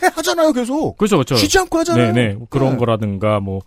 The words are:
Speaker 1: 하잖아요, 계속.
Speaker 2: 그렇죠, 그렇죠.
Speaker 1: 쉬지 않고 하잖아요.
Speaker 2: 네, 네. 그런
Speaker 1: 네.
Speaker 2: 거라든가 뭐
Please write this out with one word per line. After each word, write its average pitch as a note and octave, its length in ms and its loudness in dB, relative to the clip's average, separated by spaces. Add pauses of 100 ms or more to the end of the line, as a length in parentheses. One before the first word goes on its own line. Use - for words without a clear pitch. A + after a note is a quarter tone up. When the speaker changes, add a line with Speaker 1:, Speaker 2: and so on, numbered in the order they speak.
(140)
Speaker 1:
하잖아요, D#4+ 400 0
계속. B3 420 -2
Speaker 2:
그렇죠, G#3 200 2
그렇죠. C3+ 200 0
Speaker 1:
쉬지 G3+ 220 2
않고 F4+ 220 0
하잖아요. B2 320 2
Speaker 2:
네, A#2 220 2
네. G#2 40 -12 (100)
그런 C3 240 0
Speaker 1:
네. C3 60 -2
Speaker 2:
거라든가 G#2+ 640 0
뭐 G2 260 -6